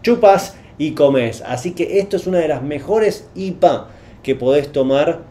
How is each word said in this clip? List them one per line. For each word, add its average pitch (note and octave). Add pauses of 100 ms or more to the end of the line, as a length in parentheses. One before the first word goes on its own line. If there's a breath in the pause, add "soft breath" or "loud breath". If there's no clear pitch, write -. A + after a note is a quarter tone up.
chupas A3 (200 loud breath)
y D3+
comes. C3
Así B2
que F3
esto G3
es F3+
una F#3
de D#3+
las C3+
mejores D#3
ipa F3 (340 loud breath)
que C3
podés C#3
tomar. C#3+